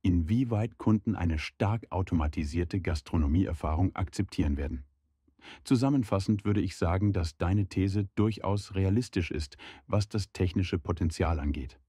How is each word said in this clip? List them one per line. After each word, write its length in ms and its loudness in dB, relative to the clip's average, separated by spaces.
inwieweit 720 2
Kunden 380 2
eine 240 0
stark 520 -2
automatisierte 880 -2
Gastronomieerfahrung 1120 0
akzeptieren 640 -2
werden. 280 -6
Zusammenfassend 840 2
würde 160 2
ich 160 -4
sagen, 360 2
dass 260 -2
deine 280 2
These 500 0
durchaus 580 0
realistisch 560 0
ist, 260 -6
was 220 0
das 240 -4
technische 480 0
Potenzial 580 0
angeht. 400 -4